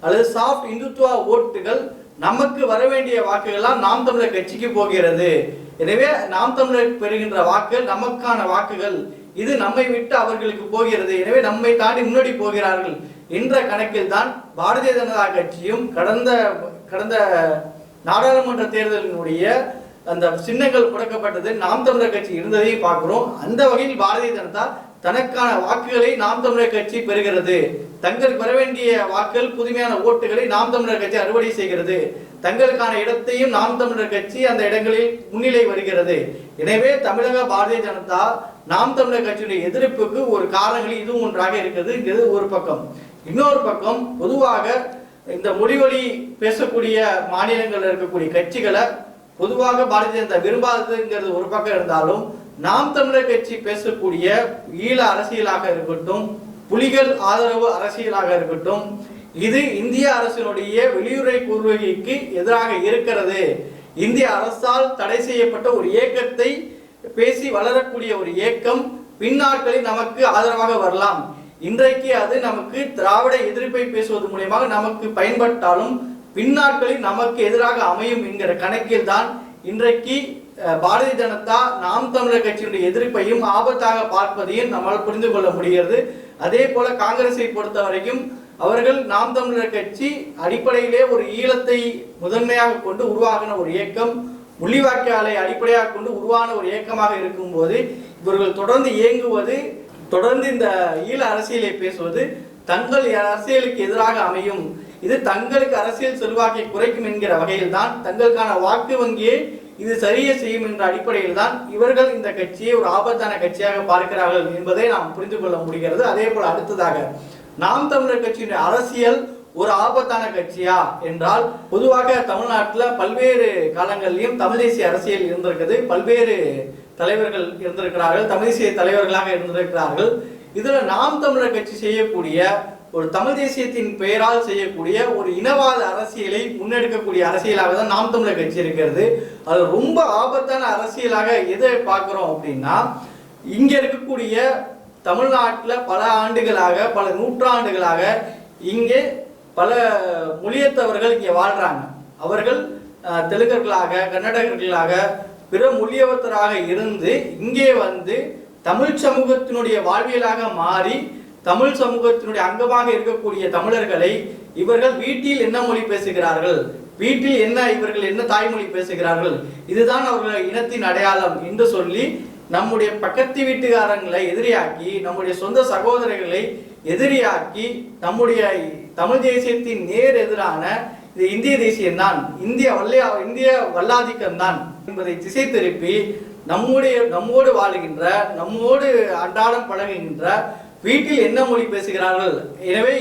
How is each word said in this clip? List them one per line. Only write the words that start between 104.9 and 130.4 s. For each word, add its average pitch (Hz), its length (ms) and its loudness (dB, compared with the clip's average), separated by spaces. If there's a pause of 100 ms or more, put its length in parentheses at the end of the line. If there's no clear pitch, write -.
இது 262 100 2 (140)
தங்களுக்கு 247 520 0
அரசியல் 254 400 -4
செல்வாக்கை 226 440 0
குறைக்கும் 226 440 -2
என்கிற 202 320 -2
வகையில் 185 360 -2
தான் 233 140 0 (140)
தங்களுக்கான 226 460 2 (140)
வாக்கு 240 360 0
வங்கியை 226 360 2 (460)
இது 226 100 -2 (100)
சரியே 262 380 2
செய்யும் 226 280 -4
என்ற 196 180 -4
அடிப்படையில் 185 520 0
தான் 240 140 2 (220)
இவர்கள் 254 400 4
இந்த 208 140 -4 (100)
கட்சியை 220 400 -2
ஒரு 180 80 2 (100)
ஆபத்தான 233 360 0 (100)
கட்சியாக 196 480 -2
பார்க்கிறார்கள் 180 560 2 (100)
என்பதை 185 360 0
நாம் - 220 -4
புரிந்து 196 240 -8
கொள்ள 180 180 -2 (100)
முடிகிறது. 165 440 -2
அதே 214 220 0
போல 196 180 -2
அடுத்ததாக 170 460 -2 (640)
நாம் 269 280 0
தமிழர் 254 320 0
கட்சியினுடைய 220 460 -4
அரசியல் 240 500 2 (400)
ஒரு 208 120 2 (120)
ஆபத்தான 240 400 0 (100)
கட்சியா 180 420 -2 (340)
என்றால், 175 340 0 (280)
பொதுவாக 254 380 4 (220)
தமிழ்நாட்டுல 220 520 -2 (160)
பல்வேறு 240 480 2 (280)
காலங்களிலும் 196 640 -2
தமிழ் 220 220 2
தேசிய 233 260 2
அரசியல் 190 400 0
இருந்திருக்குது. 175 460 -2 (160)
பல்வேறு 220 440 4 (640)
தலைவர்கள் 196 480 0 (160)
இருந்திருக்கிறார்கள், 175 680 0
தமிழ் 208 180 0
தேசிய 220 200 2 (100)
தலைவர்களாக 190 560 2
இருந்திருக்கிறார்கள். 175 720 0 (500)